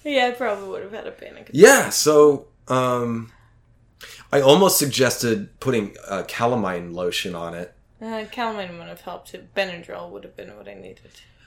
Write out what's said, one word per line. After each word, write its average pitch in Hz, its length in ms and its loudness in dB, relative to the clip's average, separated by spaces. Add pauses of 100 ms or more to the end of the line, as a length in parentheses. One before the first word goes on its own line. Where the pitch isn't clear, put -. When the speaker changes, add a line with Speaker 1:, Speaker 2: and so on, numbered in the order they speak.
Speaker 1:
Yeah, 269 240 0
I - 20 -4
probably 208 380 -6
would 185 160 -10
have 202 80 -16
had 220 160 -14
a - 20 -12
panic - 380 -20
attack. - 40 -20
Speaker 2:
Yeah, 196 380 8
so, 147 560 4 (220)
um, 120 640 -2 (1000)
I 139 100 2
almost 160 380 6
suggested 120 720 0 (100)
putting, 113 380 -2 (100)
uh, 95 220 -6
calamine 92 680 -2
lotion 90 400 -4
on 85 200 -8
it. 87 200 -12 (260)
Speaker 1:
Uh, 220 300 -10
calamine 208 480 -8
would 170 100 -18
have 170 140 -18
helped 175 300 -14
too. 185 120 -18 (120)
Benadryl 175 540 -8
would 196 140 -16
have - 120 -20
been 185 200 -18
what 104 120 -20
I - 60 -16
needed. - 360 -20 (360)